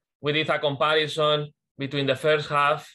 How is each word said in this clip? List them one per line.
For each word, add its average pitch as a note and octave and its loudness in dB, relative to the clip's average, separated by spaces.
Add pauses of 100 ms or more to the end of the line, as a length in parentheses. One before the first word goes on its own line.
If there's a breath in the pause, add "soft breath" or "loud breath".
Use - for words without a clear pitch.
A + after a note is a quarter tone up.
(220)
we D3 -2
did D3+ 0
a D3+ 0
comparison D3+ 0 (260)
between C#3 -4
the C3 2
first D3+ 0
half D3 0